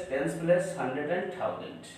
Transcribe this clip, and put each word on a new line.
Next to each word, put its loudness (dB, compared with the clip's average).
tens 0
place, 6
hundred 0
and -2
thousand। -4